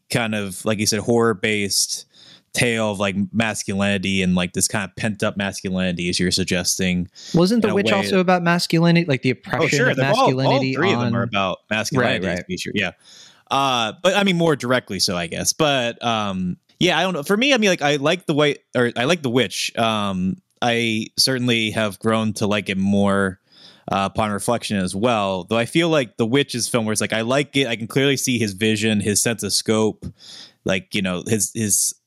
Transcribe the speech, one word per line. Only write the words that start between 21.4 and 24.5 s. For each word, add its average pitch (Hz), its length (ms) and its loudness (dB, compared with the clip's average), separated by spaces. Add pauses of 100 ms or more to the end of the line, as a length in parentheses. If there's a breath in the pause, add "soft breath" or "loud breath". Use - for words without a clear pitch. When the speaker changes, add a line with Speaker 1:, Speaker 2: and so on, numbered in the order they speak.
Speaker 1:
have 104 280 -2
grown 110 340 0
to 104 140 -2
like 104 220 -2
it 95 80 -2
more, 98 640 2 (520 loud breath)
uh, 98 200 0
upon 107 200 -2
reflection 107 460 -2